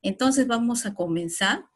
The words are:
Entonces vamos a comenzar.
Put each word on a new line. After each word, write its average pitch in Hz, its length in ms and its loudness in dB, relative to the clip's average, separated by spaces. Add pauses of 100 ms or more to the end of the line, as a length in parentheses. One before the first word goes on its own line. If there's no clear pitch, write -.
Entonces 254 420 2
vamos 233 400 0
a 202 80 -4
comenzar. 175 720 -2 (100)